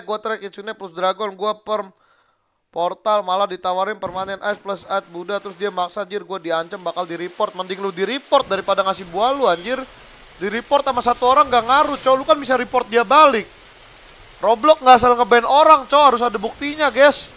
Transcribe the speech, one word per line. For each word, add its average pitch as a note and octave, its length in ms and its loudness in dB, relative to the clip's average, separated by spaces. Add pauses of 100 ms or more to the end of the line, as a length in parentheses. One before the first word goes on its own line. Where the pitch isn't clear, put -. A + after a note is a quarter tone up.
gua G#3+ 160 -6
track A3 160 -6
Kitsune G3 320 -14
plus F#3+ 240 -14
Dragon, F#3+ 400 -4
gua G#3 240 -6
perm G#3 320 -8 (800)
portal, F#3 560 -4
malah F#3 240 -2
ditawarin F#3 480 -4
permanen F#3+ 400 -10
ice G#3 240 -6
plus F#3+ 240 -10
ad G3 240 -4
Buddha. F3+ 320 -10
Terus F#3+ 160 -16
dia G3 160 -6
maksa, F3+ 320 -6
anjir, G3 160 -10
gua F3+ 160 -12
diancam E3 400 -6
bakal F3 320 -8
di-report. F3+ 480 -6
Mending F#3 240 -10
lu G3 80 -4
di-report B3+ 560 -2
daripada G3 400 -2
ngasih F#3 240 -4
buah A3 240 -2
lu, B3+ 160 0
anjir. G#3+ 320 -4 (560)
Di-report A#3 480 -2
sama B3 160 -4
satu A#3+ 240 0
orang C4+ 240 4
gak A#3 160 2
ngaruh, C#4+ 400 2
cow. C4 80 4
Lu C4 80 -2
kan D4+ 160 2
bisa B3+ 160 -4
report B3 320 -2
dia A3+ 160 0
balik. C4+ 480 4 (880)
Roblox A#3 400 2
gak B3+ 240 8
asal B3 160 4
nge-ban A#3+ 240 4
orang, C#4+ 480 4
cow. C#4+ 160 6
Harus A#3 160 4
ada A#3 160 -2
buktinya, C#4+ 480 -4
guys. C4 400 2 (100)